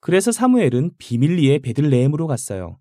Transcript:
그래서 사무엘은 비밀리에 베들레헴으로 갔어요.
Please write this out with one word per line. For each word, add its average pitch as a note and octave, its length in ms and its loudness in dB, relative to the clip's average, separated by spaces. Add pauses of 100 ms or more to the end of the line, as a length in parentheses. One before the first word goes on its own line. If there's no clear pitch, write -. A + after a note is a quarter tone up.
그래서 G3 320 0
사무엘은 F3+ 640 2
비밀리에 C#3+ 600 0
베들레헴으로 C#3+ 680 0
갔어요. G2 540 -8